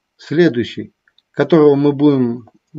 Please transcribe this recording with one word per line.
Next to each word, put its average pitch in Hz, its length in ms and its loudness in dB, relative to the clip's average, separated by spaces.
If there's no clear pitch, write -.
следующий, 120 760 -4
которого 147 420 2
мы 143 180 0
будем 127 560 -2